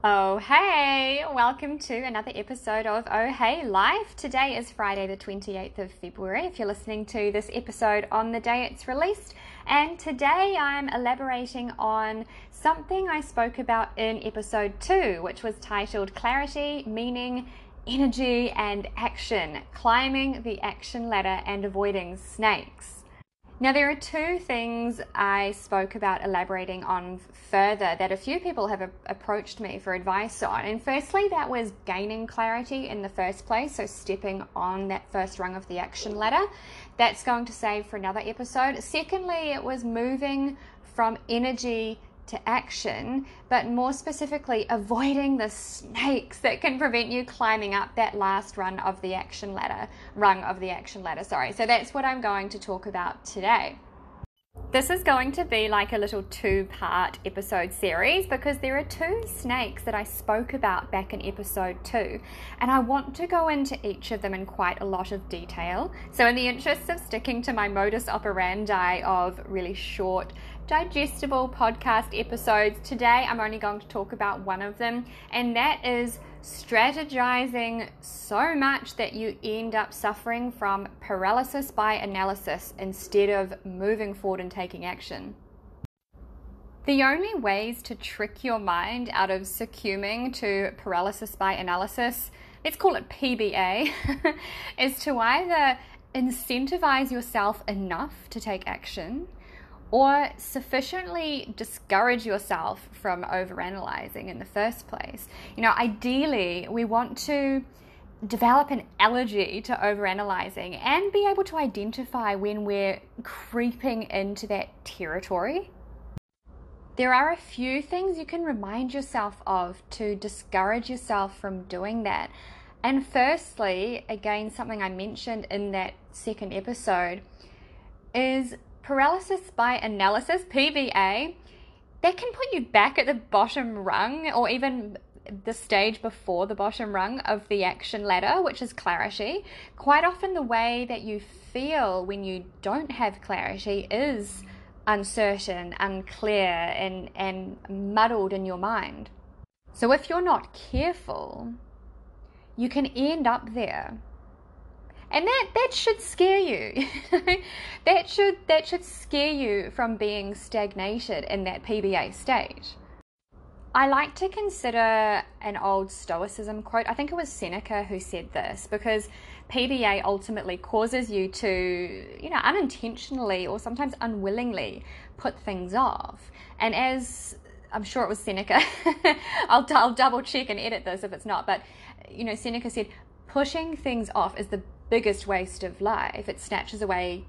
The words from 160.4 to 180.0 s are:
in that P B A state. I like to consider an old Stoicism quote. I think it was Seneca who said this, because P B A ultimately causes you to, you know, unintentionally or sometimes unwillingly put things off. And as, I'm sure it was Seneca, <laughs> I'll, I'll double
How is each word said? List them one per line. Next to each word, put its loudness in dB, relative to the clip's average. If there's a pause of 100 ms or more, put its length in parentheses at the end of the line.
in -2
that -6
P 0
B 2
A 0
state. -2 (1000)
I 6
like 2
to -2
consider 2 (180)
an -4
old 2
Stoicism -6
quote. 0
I 0
think -2
it -4
was -2
Seneca -4
who -4
said -8
this, -4
because 0 (400)
P 2
B 2
A 6
ultimately -2
causes 0
you 0
to, -2
you -8
know, 0
unintentionally 0
or -2
sometimes -4
unwillingly -2 (340)
put -4
things -6
off. 0 (300)
And 2
as, -2 (340)
I'm -4
sure -2
it 0
was -2
Seneca, 2 (240)
<laughs> 4
I'll, 10
I'll 8
double 6